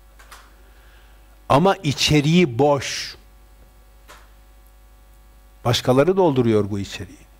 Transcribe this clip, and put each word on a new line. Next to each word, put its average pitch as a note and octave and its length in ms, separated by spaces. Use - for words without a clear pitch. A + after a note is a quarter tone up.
Ama F3 280
içeriği D3+ 840
boş. - 580
Başkaları C3 520
dolduruyor A#2 540
bu G#2 80
içeriği. - 600